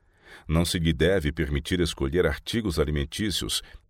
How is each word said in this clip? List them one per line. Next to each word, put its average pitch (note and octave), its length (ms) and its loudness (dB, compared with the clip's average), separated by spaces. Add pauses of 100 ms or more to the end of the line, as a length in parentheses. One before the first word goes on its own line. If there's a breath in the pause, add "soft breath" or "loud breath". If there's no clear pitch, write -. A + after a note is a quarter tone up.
(480 loud breath)
Não D#2+ 160 4
se E2+ 160 -2
lhe E2 120 4
deve D#2 400 2
permitir D2 460 -2
escolher E2 480 0
artigos E2+ 540 -2
alimentícios D2 840 -2 (280 loud breath)